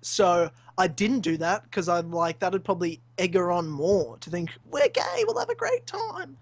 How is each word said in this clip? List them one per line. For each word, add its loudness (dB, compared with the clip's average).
So 4
I 4
didn't 0
do -2
that -2
cause -4
I'm 0
like, -2
that'd -2
probably -4
egg 0
her 4
on 0
more 0
to -16
think, -4
We're 4
gay, 0
we'll -2
have -4
a -2
great -2
time. -8